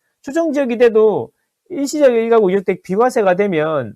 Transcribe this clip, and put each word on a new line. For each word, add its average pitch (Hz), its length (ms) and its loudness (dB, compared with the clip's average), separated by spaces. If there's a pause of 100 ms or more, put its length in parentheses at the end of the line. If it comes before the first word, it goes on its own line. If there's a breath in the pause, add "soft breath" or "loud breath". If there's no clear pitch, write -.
(220)
초정지역이 277 560 -2
돼도 214 520 2 (400)
일시적 277 440 0
일 226 160 0
가구 220 200 4
일 196 80 0
주택 185 240 -6
비과세가 208 540 0
되면 156 600 -2